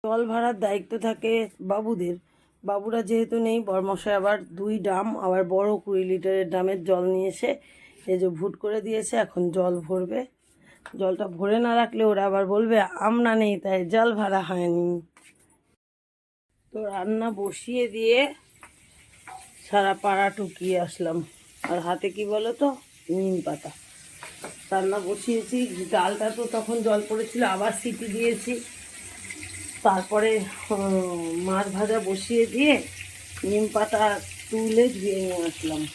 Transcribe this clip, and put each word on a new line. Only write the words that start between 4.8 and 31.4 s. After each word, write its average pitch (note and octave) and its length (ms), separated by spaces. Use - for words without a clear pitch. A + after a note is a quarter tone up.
ড্রাম, G3 220
আবার F#3 180
বড় G3+ 140
কুড়ি F#3+ 280
লিটারের F#3+ 380
ড্রামের F#3 340
জল F3+ 200
নিয়ে F#3 220
এসে - 160
এই F#3 80
যে F#3 100
ভুট F3 240
করে G#3 180
দিয়েছে, A3 320
এখন - 160
জল F3+ 220
ভরবে। F#3 320
জলটা F#3+ 280
ভরে F#3+ 380
না A#3 100
রাখলে A#3 360
ওরা G3 140
আবার G3 200
বলবে A3 320
আমরা A#3 240
নেই G#3 120
তাই F#3+ 160
জল A3+ 160
ভরা G3 300
হয়নি। F3 380
তো G#3+ 140
রান্না G#3 460
বসিয়ে G#3+ 560
দিয়ে A3+ 320
সারা G3 260
পাড়া G3 260
টুকিয়ে F#3 500
আসলাম। E3+ 380
আর F3 100
হাতে F3 300
কি F#3+ 160
বলো G#3+ 280
তো, C#4+ 140
নিম F#3 360
পাতা। D3+ 260
রান্না F#3+ 280
বসিয়েছি, G#3 580
ডালটা G#3 380
তো A3+ 140
তখন A3 260
জল G#3 280
পড়েছিল, A3 340
আবার G#3 160
সিটি A3+ 340
দিয়েছি। A#3 380
তারপরে, G#3 480
উম, F3+ 760